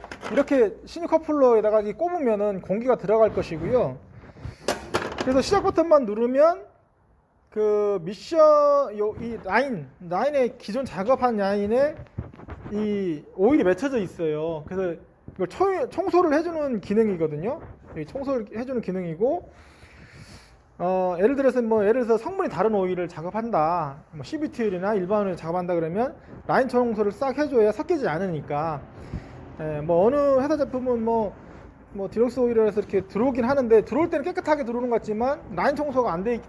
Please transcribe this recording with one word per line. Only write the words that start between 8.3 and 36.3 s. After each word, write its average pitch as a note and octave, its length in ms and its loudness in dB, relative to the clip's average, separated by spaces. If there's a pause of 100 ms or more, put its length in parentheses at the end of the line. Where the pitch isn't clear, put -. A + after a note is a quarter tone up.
요, G#3 220 -2
이 A#3 240 -8
라인, G#3 420 0 (140)
라인에 A#3 580 -2
기존 A#3+ 260 -6
작업한 B3 520 0
라인에 G#3 580 0 (760)
이 G3+ 520 -4 (140)
오일이 B3+ 260 4
맺혀져 A#3 360 2
있어요. D#3+ 680 -4
그래서 F#3 320 -4 (360)
이걸 F#3 140 -4
초-, F4+ 420 -2
청소를 F4 420 2
해주는 D4+ 480 -2
기능이거든요. F#3+ 800 -2 (380)
이 D3+ 80 -8
청소를 C4 400 -4 (100)
해주는 B3 240 -6
기능이고, F#3 680 -4 (1300)
어, F#3 400 -2
예를 A3+ 180 4
들어서 B3+ 240 2
뭐, A3 260 2
예를 A#3+ 200 4
들어서 A3 180 4
성분이 F#4 240 -2
다른 G#3 260 0
오일을 F#3 320 0
작업한다, E3+ 960 -2 (100)
뭐, D3+ 120 -12
씨비티 D4 380 -6
오일이나 G3 320 0
일반 G3+ 260 0
오일을 F#3+ 160 -2
작업한다 F3 380 -2
그러면 F3 420 -2 (300)
라인 A3+ 220 2
청소를 A3+ 440 0
싹 C4 240 -4
해줘야 B3+ 340 4
섞이지 D4+ 380 -2
않으니까. D#3 720 -4 (800)
예, D3+ 220 -4
뭐, E3+ 240 4
어느 C#4 340 4
회사 D4 160 0
제품은 B3 480 -2
뭐, A3+ 320 0 (560)
뭐, G3 180 -6
디럭스 A#3+ 300 0
오일이라서 A3 400 2
이렇게 G3 220 0
들어오긴 A#3+ 420 0
하는데, A#3 400 4
들어올 C#4+ 240 0
때는 D#4+ 160 -2
깨끗하게 F4 400 0
들어오는 A#3+ 240 -4
것 A#3 80 2
같지만 A3+ 460 -2 (120)
라인 A3 220 0
청소가 B3+ 340 0
안 F3 140 -2
돼 A#3+ 120 0